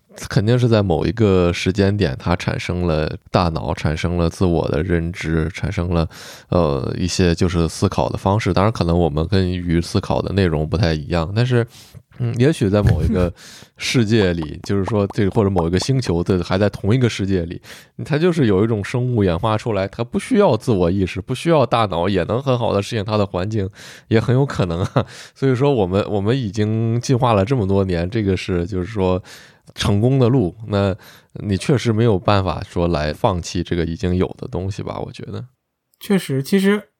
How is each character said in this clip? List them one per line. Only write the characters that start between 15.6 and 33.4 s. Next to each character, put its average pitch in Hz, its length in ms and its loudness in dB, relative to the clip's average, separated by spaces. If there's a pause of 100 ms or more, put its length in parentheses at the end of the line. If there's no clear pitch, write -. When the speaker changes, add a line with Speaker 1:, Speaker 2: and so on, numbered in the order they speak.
Speaker 1:
一 - 20 -2
个 90 80 2
星 131 240 0
球 85 220 0
的 90 200 2
还 92 140 -2
在 104 100 2
同 101 280 0
一 - 20 4
个 123 100 2
世 101 200 -4
界 92 180 0
里， 87 160 -10 (420)
它 147 140 -2
就 175 160 2
是 151 140 2
有 98 160 4
一 113 40 2
种 107 160 -2
生 123 320 -2
物 107 80 4
演 87 140 2
化 110 180 -2
出 110 180 -4
来， 98 140 -2
它 - 160 -8
不 123 140 -6
需 214 220 0
要 170 180 4
自 - 140 -2
我 90 180 2
意 95 160 0
识， - 160 -4
不 127 140 -8
需 165 160 -2
要 151 120 4
大 117 220 0
脑， 90 240 0
也 92 140 2
能 107 180 -2
很 127 160 0
好 107 160 0
的 98 80 2
适 101 140 -6
应 107 100 -4
它 110 120 -2
的 104 60 2
环 95 240 -2
境， 107 220 -2 (380)
也 110 120 4
很 117 160 2
有 135 80 4
可 147 220 -2
能 151 160 -2
啊。 - 240 -2 (300)
所 139 120 0
以 131 60 4
说 139 180 2
我 113 140 2
们， 95 240 2
我 101 100 -2
们 107 160 0
已 127 140 -2
经 110 500 0
进 131 160 2
化 120 180 2
了 98 120 4
这 135 100 0
么 104 120 0
多 98 160 4
年， 90 260 -2
这 113 140 -2
个 95 120 2
是， 87 300 -2
就 95 140 -6
是 90 60 -4
说 92 360 0 (540)
成 101 260 0
功 127 160 2
的 127 100 4
路， 113 280 2 (140)
那 98 260 0 (480)
你 98 120 0
确 127 220 2
实 113 160 0
没 107 100 2
有 110 140 4
办 101 260 0
法 85 200 -4
说 85 240 -2
来 76 260 0
放 95 260 -2
弃 85 220 -6